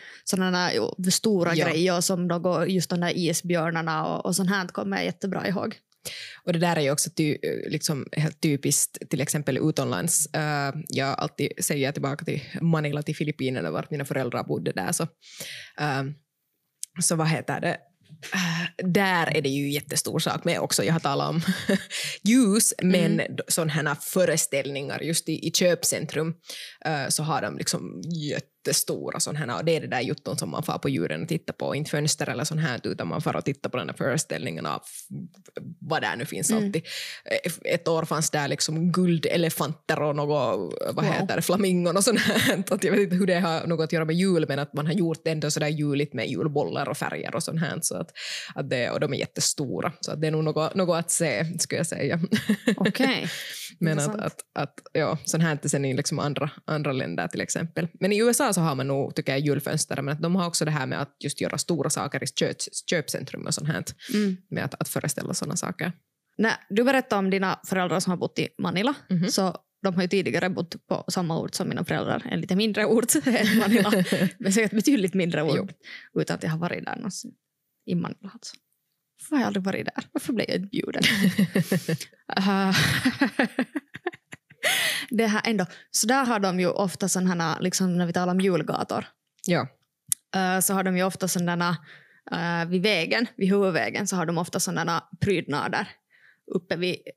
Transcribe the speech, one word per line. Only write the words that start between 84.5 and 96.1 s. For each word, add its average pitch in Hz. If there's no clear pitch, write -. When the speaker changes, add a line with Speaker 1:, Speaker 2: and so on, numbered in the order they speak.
Speaker 1:
det 226
här 214
ändå. 196
Så -
där 269
har 233
de 185
ju 180
ofta 196
såna 185
här, 156
liksom, 180
när 180
vi 170
talar 180
om 185
julgator. 170
Speaker 2:
Ja. 151
Speaker 1:
Eh, 185
så 196
har 190
de 185
ju 180
ofta 190
sådana, 175
eh, 170
vid 180
vägen, 208
vid 190
huvudvägen, 185
så 190
har 170
de 170
ofta 175
sådana 165
prydnader 185